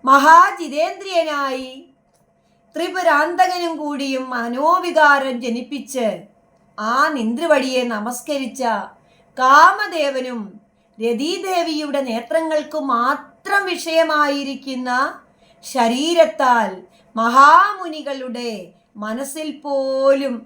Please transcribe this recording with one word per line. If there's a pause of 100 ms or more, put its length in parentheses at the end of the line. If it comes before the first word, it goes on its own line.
മഹാജിതേന്ദ്രിയനായി (1040)
ത്രിപുരാന്തകനും
കൂടിയും (100)
മനോവികാരം (100)
ജനിപ്പിച്ച് (720)
ആ (220)
നിന്ദ്രവടിയെ (120)
നമസ്കരിച്ച (800)
കാമദേവനും (580)
രതീദേവിയുടെ
നേത്രങ്ങൾക്ക് (140)
മാത്രം (100)
വിഷയമായിരിക്കുന്ന (760)
ശരീരത്താൽ (460)
മഹാമുനികളുടെ (520)
മനസ്സിൽ (160)
പോലും (120)